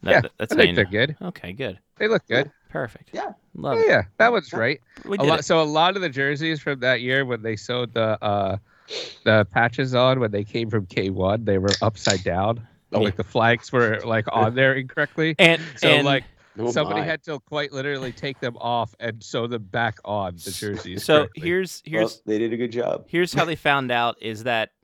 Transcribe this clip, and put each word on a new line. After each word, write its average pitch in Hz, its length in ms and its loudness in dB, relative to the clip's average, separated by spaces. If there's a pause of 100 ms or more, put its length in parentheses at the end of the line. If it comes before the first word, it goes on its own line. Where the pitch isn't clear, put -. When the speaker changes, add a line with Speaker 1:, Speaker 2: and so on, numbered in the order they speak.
Speaker 1:
That, - 80 -6
Speaker 2:
Yeah, 151 100 6
Speaker 1:
that, - 160 -6
that's 107 140 -4
Speaker 2:
I - 40 -2
Speaker 1:
how - 60 4
Speaker 2:
think - 100 6
Speaker 1:
you 87 40 -2
Speaker 2:
they're 101 100 2
Speaker 1:
know. 90 60 -10
Speaker 2:
good. 123 300 -2
Speaker 1:
Okay, 175 320 -12
good. 101 260 -10 (180)
Speaker 2:
They 214 100 -2
look 220 200 0
good. 127 240 0 (180)
Speaker 1:
Perfect. - 440 -10
Speaker 3:
Yeah. - 200 -8 (220)
Speaker 1:
Love - 220 -4
Speaker 2:
Yeah, 453 60 2
Speaker 1:
it. 440 60 4
Speaker 2:
yeah, 120 120 4 (160)
that 226 140 6
one's 202 200 -2
Speaker 3:
Yeah. 120 80 -6
Speaker 2:
right. 120 220 -2 (240)
Speaker 1:
We - 120 -6
Speaker 2:
A - 40 0
Speaker 1:
did 139 80 4
Speaker 2:
lot, 160 100 4
Speaker 1:
it. 147 40 -6
Speaker 2:
so 165 180 4
a - 20 4
lot 160 320 2
of 196 60 -4
the 175 80 -2
jerseys 143 520 -2
from 143 180 -4
that 123 220 2
year 131 220 0
when 120 200 -4
they 113 120 -2
sewed 120 380 -6
the, 110 300 0
uh, 101 340 0 (680)
the 110 280 6
patches 123 440 2
on 131 240 4
when 113 120 0
they 104 120 -2
came 110 260 -4
from 104 160 0
K 98 260 -2
one, 95 340 0
they 101 140 2
were 95 100 0 (120)
upside 104 420 0
down. 101 420 -2 (260)
Speaker 1:
Yeah. 101 80 0
Speaker 2:
Like, 101 160 0
the - 80 -6
flags 117 480 0
were, 113 320 2
like, 113 300 -2
on 110 220 2
there 131 180 4
incorrectly. 147 680 -2
Speaker 1:
And, 165 220 6 (160)
Speaker 2:
So, 170 100 2
Speaker 1:
and 147 180 6
Speaker 2:
like, 135 200 2 (340)
Speaker 3:
Oh, 117 100 -2
Speaker 2:
somebody 120 300 -2
Speaker 3:
my. 101 60 -2
Speaker 2:
had 156 180 -6
to 160 160 -8
quite 147 320 -6
literally 135 400 -6
take 135 300 -8
them 120 160 -6
off 117 420 -2
and 113 240 -8
sew 120 240 -4
them 117 160 -6
back 113 400 -4
on 98 320 -4
the 87 160 -12
jerseys 95 540 -8
Speaker 1:
So 156 140 6
Speaker 2:
correctly. 156 280 -6
Speaker 1:
here's, 180 400 -4
Speaker 3:
Well, 151 40 -12 (100)
Speaker 1:
here's - 240 -4
Speaker 3:
they 107 140 0
did 113 120 0
a 110 60 -4
good 117 160 -4
job. - 340 -4
Speaker 1:
Here's 175 260 0
how 180 120 2
they 165 100 -4
found 139 340 0
out 120 320 0
is 110 220 -8
that 113 280 -2 (120)